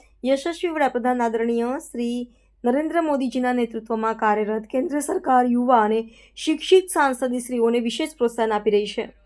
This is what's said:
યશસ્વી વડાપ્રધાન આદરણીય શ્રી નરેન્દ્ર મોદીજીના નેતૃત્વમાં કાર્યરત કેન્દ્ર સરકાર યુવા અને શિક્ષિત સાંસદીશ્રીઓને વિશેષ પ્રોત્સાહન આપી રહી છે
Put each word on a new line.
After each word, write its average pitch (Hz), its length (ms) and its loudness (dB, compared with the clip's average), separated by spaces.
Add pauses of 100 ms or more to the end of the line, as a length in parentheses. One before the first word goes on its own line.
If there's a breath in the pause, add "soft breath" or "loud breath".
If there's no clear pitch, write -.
(220 soft breath)
યશસ્વી 311 520 -2
વડાપ્રધાન 247 520 0
આદરણીય 233 480 -2 (140)
શ્રી 240 260 -4 (480 soft breath)
નરેન્દ્ર 311 460 0
મોદીજીના 254 520 0
નેતૃત્વમાં 226 640 -4
કાર્યરત 214 500 0
કેન્દ્ર 277 380 -2
સરકાર 262 320 2 (140)
યુવા 247 320 4
અને 220 100 0 (380 loud breath)
શિક્ષિત 370 600 2
સાંસદીશ્રીઓને 247 920 0
વિશેષ 262 320 -4
પ્રોત્સાહન 233 380 0
આપી 208 180 2
રહી 208 180 0
છે - 200 -8 (120)